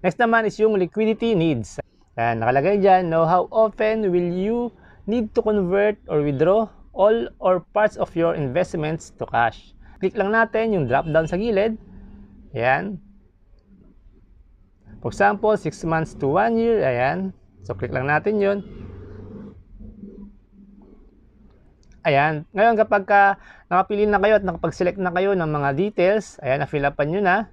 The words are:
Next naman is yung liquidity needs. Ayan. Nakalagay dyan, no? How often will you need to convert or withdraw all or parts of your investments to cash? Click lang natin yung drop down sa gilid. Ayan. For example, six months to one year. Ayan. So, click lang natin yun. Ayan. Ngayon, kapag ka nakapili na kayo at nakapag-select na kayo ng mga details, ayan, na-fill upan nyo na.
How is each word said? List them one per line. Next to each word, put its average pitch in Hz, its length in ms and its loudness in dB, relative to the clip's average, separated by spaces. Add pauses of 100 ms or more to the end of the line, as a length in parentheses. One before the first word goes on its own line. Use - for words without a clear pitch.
Next 180 160 -2
naman 226 240 2
is 208 160 -4
yung 220 160 4
liquidity 220 560 0
needs. 160 480 0 (400)
Ayan. 117 240 0
Nakalagay 143 400 2
dyan, 185 240 6
no? 165 160 2
How 170 240 2
often 220 640 0
will 175 240 0
you 226 400 -4 (320)
need 214 240 -2
to - 80 0
convert 208 560 2 (160)
or - 80 2
withdraw 156 480 2 (240)
all 226 480 2
or 185 320 0
parts 208 240 0
of - 160 -6
your 165 240 0
investments 156 800 -4
to - 80 -8
cash? 117 480 -2 (320)
Click 190 160 -2
lang 202 160 0
natin 226 400 0
yung 139 160 0
drop 151 160 0
down 160 160 2
sa 175 160 -4
gilid. 220 400 0 (720)
Ayan. 143 480 -2 (2000)
For - 80 -10
example, 208 480 0
six - 320 -6
months 160 320 -4
to 143 160 0
one 226 240 0
year. 226 240 0
Ayan. 139 480 -2 (320)
So, - 80 -12
click 120 240 -8
lang 135 160 -2
natin 202 320 0
yun. 202 160 0 (3500)
Ayan. 151 480 2
Ngayon, 220 240 2
kapag 208 320 0
ka 196 320 4 (320)
nakapili 190 320 0
na 208 160 2
kayo 214 160 4
at 202 80 2
nakapag-select 175 560 -4
na 180 160 -4
kayo 190 160 0
ng 175 160 0
mga 147 220 -2 (100)
details, 208 640 0
ayan, 135 160 0
na-fill 143 240 -4
upan 143 240 0
nyo 190 160 -2
na. 196 280 2